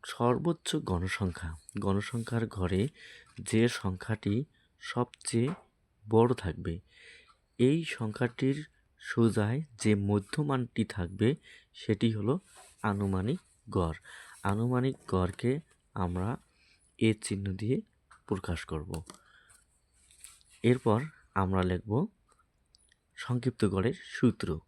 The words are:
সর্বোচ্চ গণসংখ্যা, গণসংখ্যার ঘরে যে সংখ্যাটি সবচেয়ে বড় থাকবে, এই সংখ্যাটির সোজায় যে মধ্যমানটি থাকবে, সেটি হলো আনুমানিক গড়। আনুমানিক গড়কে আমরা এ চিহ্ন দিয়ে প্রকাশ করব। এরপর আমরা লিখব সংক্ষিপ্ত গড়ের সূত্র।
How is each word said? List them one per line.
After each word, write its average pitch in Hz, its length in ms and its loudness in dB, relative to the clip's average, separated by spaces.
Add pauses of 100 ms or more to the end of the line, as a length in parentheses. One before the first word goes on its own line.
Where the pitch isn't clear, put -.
সর্বোচ্চ 135 680 0
গণসংখ্যা, 92 800 -2 (220)
গণসংখ্যার 110 680 -2
ঘরে 95 400 0 (520)
যে 110 280 2
সংখ্যাটি 104 800 -2 (340)
সবচেয়ে - 720 -2 (600)
বড় 117 240 6
থাকবে, 87 460 -4 (800)
এই 147 260 4
সংখ্যাটির 131 840 -2 (340)
সোজায় 110 600 2 (180)
যে 107 160 4
মধ্যমানটি 113 920 0
থাকবে, 98 500 0 (380)
সেটি 113 380 0
হলো 110 280 0 (440)
আনুমানিক 101 560 0 (300)
গড়। 85 240 2 (500)
আনুমানিক 123 540 0 (100)
গড়কে 95 520 0 (340)
আমরা 92 440 -2 (600)
এ 110 240 4
চিহ্ন 98 340 -4
দিয়ে 120 260 -2 (440)
প্রকাশ 92 400 -4
করব। 82 380 -8 (1600)
এরপর 120 380 4 (340)
আমরা 95 280 2
লিখব 101 440 -2 (1080)
সংক্ষিপ্ত 123 500 0
গড়ের 95 280 2
সূত্র। - 760 0